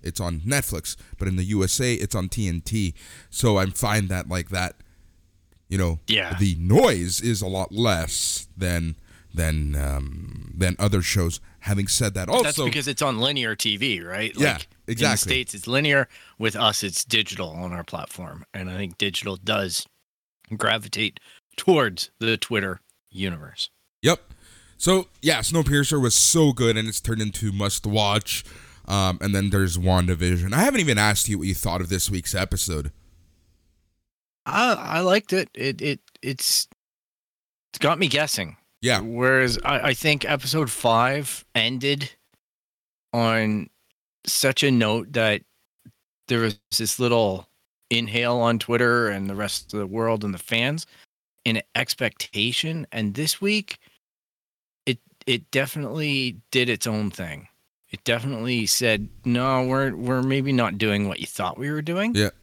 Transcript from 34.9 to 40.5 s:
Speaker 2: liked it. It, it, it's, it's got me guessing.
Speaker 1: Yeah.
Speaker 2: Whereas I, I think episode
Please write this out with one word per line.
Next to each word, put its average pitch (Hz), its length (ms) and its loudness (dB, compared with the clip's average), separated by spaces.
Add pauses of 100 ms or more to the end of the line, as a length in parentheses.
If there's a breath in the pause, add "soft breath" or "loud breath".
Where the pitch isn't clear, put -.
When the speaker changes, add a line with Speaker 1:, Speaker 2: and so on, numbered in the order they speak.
Speaker 2:
liked 185 320 2
it. 185 200 0
It, 123 280 -4
it, 143 180 -2 (220)
it's, - 460 -2 (1040)
it's - 80 -16
got 151 200 2
me 180 80 2
guessing. 127 480 -2 (260)
Speaker 1:
Yeah. 110 200 2
Speaker 2:
Whereas 123 640 2
I, 139 240 0
I 131 40 2
think 151 300 0
episode 143 460 0